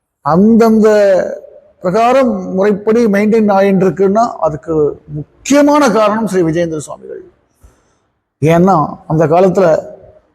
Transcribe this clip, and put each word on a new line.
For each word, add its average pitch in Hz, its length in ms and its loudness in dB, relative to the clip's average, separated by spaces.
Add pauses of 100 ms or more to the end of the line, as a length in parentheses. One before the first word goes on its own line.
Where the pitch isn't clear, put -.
(260)
அந்தந்த 220 640 2 (960)
பிரகாரம் 233 520 0 (220)
முறைப்படி 208 500 0
மெயின்டைன் 208 520 0
ஆயின்னு 196 280 2
இருக்குன்னா 196 380 0 (220)
அதுக்கு 160 280 -6 (440)
முக்கியமான 285 800 0
காரணம் 214 340 -2
ஸ்ரீ 185 100 0
விஜயேந்திர 160 460 -4
சுவாமிகள். - 340 -18 (1200)
ஏன்னா 170 360 2 (300)
அந்த 160 200 0
காலத்துல 180 400 2 (680)